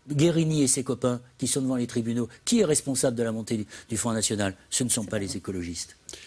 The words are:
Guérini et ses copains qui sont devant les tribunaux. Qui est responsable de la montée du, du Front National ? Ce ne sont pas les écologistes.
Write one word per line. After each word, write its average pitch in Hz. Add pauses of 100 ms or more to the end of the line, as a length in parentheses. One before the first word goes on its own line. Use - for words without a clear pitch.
(100)
Guérini 156
et -
ses 127
copains 120 (180)
qui 127
sont 135
devant 131
les 120
tribunaux. 117 (160)
Qui 233
est 202
responsable 135
de 117
la 113
montée 113
du, 104 (220)
du 110
Front 113
National ? 104 (140)
Ce -
ne 123
sont 110
pas 101
les 98
écologistes. 87 (300)